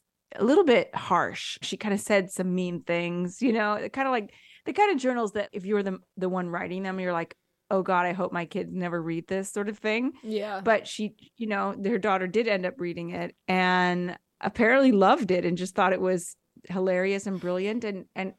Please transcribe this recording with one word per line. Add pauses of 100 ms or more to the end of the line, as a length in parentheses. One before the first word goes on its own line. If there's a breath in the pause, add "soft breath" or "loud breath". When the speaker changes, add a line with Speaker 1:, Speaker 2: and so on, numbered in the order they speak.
(360)
Speaker 1:
a
little
bit
harsh.
She
kind
of
said
some
mean
things,
you
know,
kind
of
like (320 loud breath)
the
kind
of
journals
that
if
you
were
the, (180)
the
one
writing
them,
you're
like, (360)
"Oh
God,
I
hope
my
kids
never
read
this,"
sort
of
thing. (100)
Speaker 2:
Yeah.
Speaker 1:
But
she, (240)
you
know,
her
daughter
did
end
up
reading
it. (140)
And (220)
apparently
loved
it
and
just
thought
it
was (280)
hilarious
and
brilliant.
And,
and,